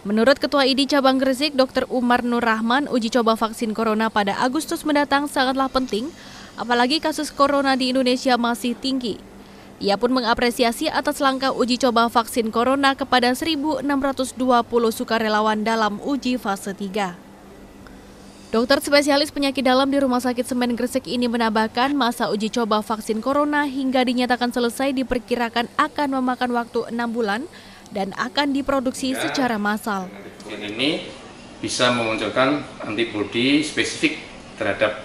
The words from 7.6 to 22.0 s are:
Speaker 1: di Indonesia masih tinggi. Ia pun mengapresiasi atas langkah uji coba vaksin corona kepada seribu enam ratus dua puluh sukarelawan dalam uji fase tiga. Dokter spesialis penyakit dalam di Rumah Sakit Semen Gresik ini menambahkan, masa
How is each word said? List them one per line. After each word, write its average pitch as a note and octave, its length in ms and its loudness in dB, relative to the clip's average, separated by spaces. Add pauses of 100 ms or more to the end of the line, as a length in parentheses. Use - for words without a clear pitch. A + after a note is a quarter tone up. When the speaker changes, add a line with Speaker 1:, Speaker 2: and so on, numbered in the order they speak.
Speaker 1:
di B3 160 0
Indonesia B3+ 480 2
masih A#3+ 340 -2
tinggi. B3+ 460 -4 (560)
Ia G3 240 0
pun B3 160 2
mengapresiasi A#3+ 720 2
atas D4 320 -2
langkah C4+ 320 2
uji B3 240 2
coba A#3 320 4
vaksin A3+ 400 0
corona C4+ 480 2
kepada B3 400 2
seribu D#4 480 -2
enam C#4+ 160 0
ratus C4+ 320 -2
dua A#3+ 320 2
puluh A#3 240 2
sukarelawan G#3+ 800 0
dalam G#3+ 320 0
uji B3+ 400 -2
fase G3 320 -4
tiga. G3 480 -6 (1400)
Dokter B3+ 240 4
spesialis C#4+ 480 2
penyakit C#4 320 -2
dalam C4 320 2
di C#4 80 2
Rumah B3 240 0
Sakit B3 240 -2
Semen B3 320 -2
Gresik B3 320 -2
ini B3 160 0
menambahkan, A3+ 640 0
masa A#3+ 400 0